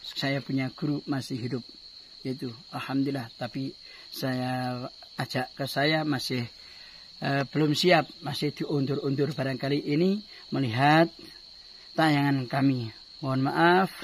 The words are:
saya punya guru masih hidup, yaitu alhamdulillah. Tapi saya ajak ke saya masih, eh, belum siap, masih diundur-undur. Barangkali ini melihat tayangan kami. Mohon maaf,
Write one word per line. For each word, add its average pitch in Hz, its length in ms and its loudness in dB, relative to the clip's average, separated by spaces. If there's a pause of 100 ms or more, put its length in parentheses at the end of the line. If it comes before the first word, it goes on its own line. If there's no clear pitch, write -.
saya 139 400 -4
punya 131 320 -2
guru 147 320 -4
masih 135 320 -4
hidup, 120 240 -4 (640)
yaitu 131 240 -6 (240)
alhamdulillah. 135 640 -2
Tapi 135 400 -6 (320)
saya 127 800 -4 (320)
ajak 127 320 -6
ke 135 160 -6
saya 156 320 2
masih, 127 480 -2 (720)
eh, 139 240 0
belum 147 320 2
siap, 165 320 4 (160)
masih 143 320 -4
diundur-undur. 139 800 0
Barangkali 135 480 -2
ini 185 400 2 (240)
melihat 139 640 4 (800)
tayangan 143 560 2
kami. 135 400 0 (320)
Mohon 135 320 0
maaf, 175 400 4 (100)